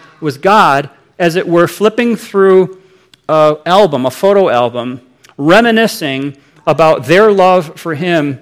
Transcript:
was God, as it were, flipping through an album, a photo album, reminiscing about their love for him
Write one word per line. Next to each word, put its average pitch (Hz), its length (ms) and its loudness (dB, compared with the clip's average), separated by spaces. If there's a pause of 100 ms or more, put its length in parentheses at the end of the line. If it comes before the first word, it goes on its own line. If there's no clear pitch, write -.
(200)
was 147 160 -6
God, 151 540 0 (280)
as 170 160 -2
it 180 140 -4
were, 170 180 2
flipping 214 480 -2
through 190 600 0 (500)
an 151 380 2
album, 170 400 0
a 131 60 -2
photo 196 400 0
album, 120 500 -4 (380)
reminiscing 160 960 0 (300)
about 156 400 0
their 202 260 4
love 185 480 0
for 165 140 -8
him 147 480 -4